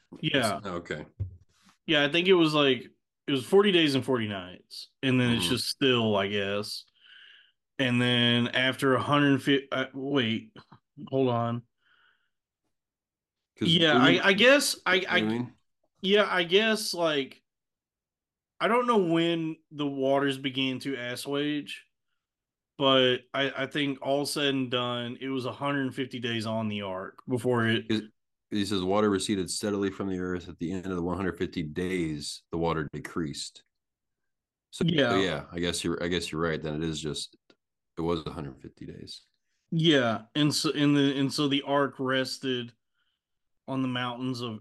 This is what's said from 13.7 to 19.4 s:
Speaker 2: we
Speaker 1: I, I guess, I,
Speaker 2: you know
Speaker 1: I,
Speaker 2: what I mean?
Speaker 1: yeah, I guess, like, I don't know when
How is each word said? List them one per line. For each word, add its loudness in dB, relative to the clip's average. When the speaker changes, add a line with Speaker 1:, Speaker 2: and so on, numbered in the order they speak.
Speaker 2:
we 6
Speaker 1:
I, 2
I 6
guess, 4
I, 2
Speaker 2:
you 2
know -8
Speaker 1:
I, -6
Speaker 2:
what 2
I 0
mean? -4
Speaker 1:
yeah, 4
I 0
guess, 2
like, -2
I 2
don't 2
know 4
when 2